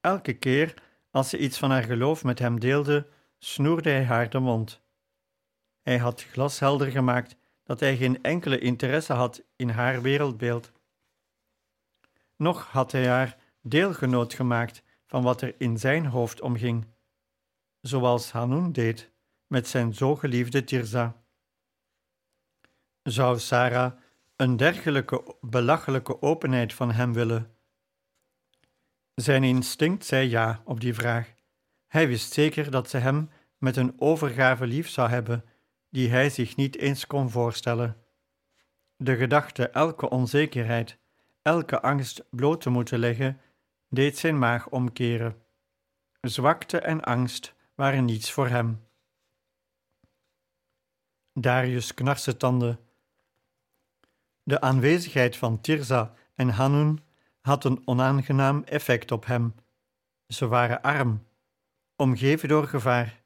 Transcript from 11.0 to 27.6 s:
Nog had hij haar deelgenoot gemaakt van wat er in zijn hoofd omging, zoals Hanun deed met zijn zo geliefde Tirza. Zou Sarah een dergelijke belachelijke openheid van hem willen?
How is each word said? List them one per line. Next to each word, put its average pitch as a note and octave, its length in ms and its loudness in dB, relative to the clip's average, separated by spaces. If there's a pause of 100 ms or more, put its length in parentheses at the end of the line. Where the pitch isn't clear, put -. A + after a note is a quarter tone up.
Nog E3 340 0
had C3 220 0
hij B2+ 160 2
haar B2+ 280 2 (240)
deelgenoot B2+ 760 0
gemaakt A#2 480 -2 (240)
van B2+ 160 -2
wat B2 180 0
er B2+ 180 -6
in A#2 200 -2
zijn C#3+ 280 0
hoofd A#2+ 340 -4
omging, A#2 460 -4 (960)
zoals B2 520 0
Hanun C3+ 400 -2
deed A2+ 380 -2 (360)
met B2+ 220 -2
zijn A#2 260 -2
zo C3+ 220 0
geliefde B2+ 480 -2
Tirza. A#2 580 -4 (1800)
Zou B2 360 2
Sarah B2 540 0 (440)
een B2+ 200 2
dergelijke C#3 840 0
belachelijke B2+ 840 0
openheid C#3 520 0
van B2 160 -2
hem A#2+ 220 0
willen? A2+ 440 -2 (1600)